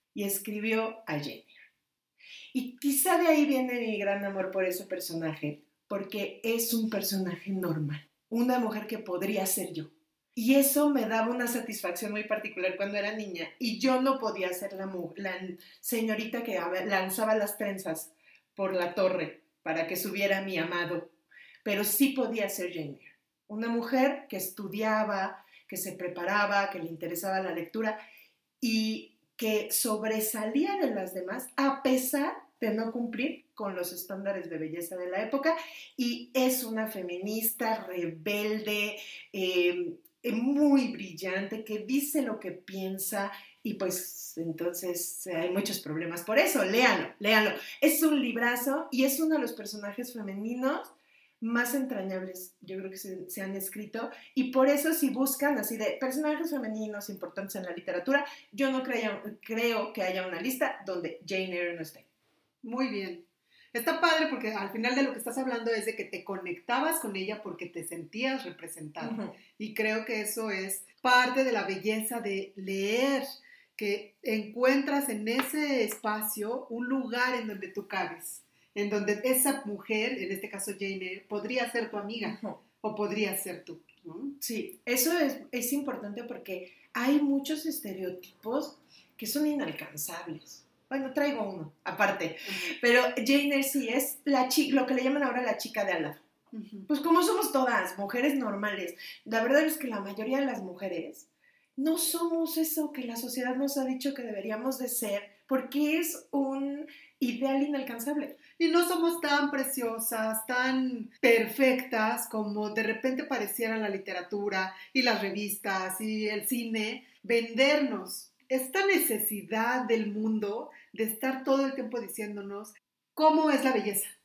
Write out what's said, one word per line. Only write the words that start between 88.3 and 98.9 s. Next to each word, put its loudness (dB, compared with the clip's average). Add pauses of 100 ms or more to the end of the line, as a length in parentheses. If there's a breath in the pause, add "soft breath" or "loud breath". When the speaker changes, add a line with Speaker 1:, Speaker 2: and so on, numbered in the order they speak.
Speaker 1:
que -8
son 0
inalcanzables. -6 (220)
Bueno, -4
traigo 2
uno, -8 (120)
aparte. 0 (120)
Speaker 2:
Ujú. -6
Speaker 1:
Pero 8 (140)
Jane 4
Eyre 4
sí 0
es 0
la 4
chi-, 4
lo 6
que 2
le 4
llaman 2
ahora 0
la 0
chica -2
de 2
al 0
lado. -8 (320)
Speaker 2:
Ujú. -12
Speaker 1:
Pues 2
como 6
somos 4
todas, 2
mujeres 0
normales. -2 (280 loud breath)